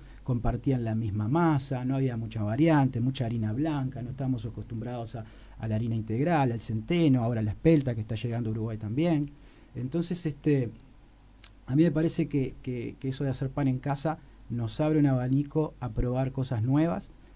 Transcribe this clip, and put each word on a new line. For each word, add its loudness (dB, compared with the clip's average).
compartían 0
la 0
misma -2
masa, 2
no 0
había 0
mucha -6
variante, 4
mucha 0
harina -2
blanca, -2
no -8
estábamos -4
acostumbrados -8
a, -10
a -6
la 0
harina 0
integral, 2
al -4
centeno, 2
ahora 0
la 0
espelta 4
que -4
está -4
llegando -2
a -2
Uruguay -4
también. 0
Entonces, -4
este, 0
a 0
mí 8
me 6
parece 0
que, -2
que, -8
que -4
eso -4
de 0
hacer -4
pan 0
en 0
casa -4
nos -4
abre 4
un 6
abanico 0
a -4
probar 0
cosas -2
nuevas 0